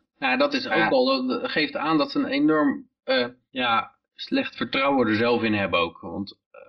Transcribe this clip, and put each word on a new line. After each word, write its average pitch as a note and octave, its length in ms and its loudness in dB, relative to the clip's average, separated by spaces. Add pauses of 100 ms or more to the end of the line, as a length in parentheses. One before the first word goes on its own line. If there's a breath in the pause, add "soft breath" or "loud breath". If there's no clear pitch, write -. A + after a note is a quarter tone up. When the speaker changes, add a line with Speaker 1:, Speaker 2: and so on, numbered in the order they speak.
(200)
Speaker 1:
Nou, B3+ 180 0
dat C#4+ 160 2
is B3 140 -4
ook C4+ 60 -4
Speaker 2:
Ja. - 140 4
Speaker 1:
al, C4 400 2
dat B3+ 240 -4
geeft - 240 -2
aan - 220 0
dat - 140 0
ze D3 80 -4
een C3+ 60 0
enorm, C#4+ 640 2 (160)
eh, B3 240 0 (220)
ja, A#3+ 420 -2 (240)
slecht - 400 -4
vertrouwen C4+ 520 0
er G#2+ 80 2
zelf A#2 280 2
in A2 100 2
hebben F#2 260 2
ook. E2 220 -2
Want G2 380 -10 (280)